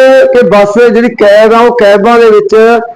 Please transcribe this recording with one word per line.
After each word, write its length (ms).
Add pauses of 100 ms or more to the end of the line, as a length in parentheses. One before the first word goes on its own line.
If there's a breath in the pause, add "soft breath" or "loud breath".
(340)
ਕਿ 140
ਬੱਸ 460
ਜਿਹੜੀ 220
ਕੈਬ 380
ਆ, 60
ਉਹ 180
ਕੈਬਾਂ 420
ਦੇ 100
ਵਿੱਚ 500 (160)